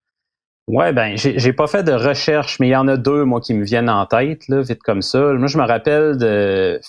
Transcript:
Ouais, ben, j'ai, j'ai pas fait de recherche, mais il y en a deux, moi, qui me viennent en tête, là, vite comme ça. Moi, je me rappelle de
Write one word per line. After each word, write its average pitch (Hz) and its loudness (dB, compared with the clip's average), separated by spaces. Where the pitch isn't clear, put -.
Ouais, 147 0
ben, 110 -2
j'ai, 131 -2
j'ai 127 2
pas 151 0
fait 202 -2
de 156 2
recherche, 143 0
mais 127 2
il 127 4
y 131 4
en 135 2
a 135 2
deux, 139 0
moi, 123 0
qui 113 -4
me 104 -2
viennent 117 0
en 101 0
tête, 139 -2
là, 135 0
vite 120 -6
comme 98 -2
ça. 131 -2
Moi, 139 2
je 143 -2
me 135 2
rappelle 147 0
de 101 0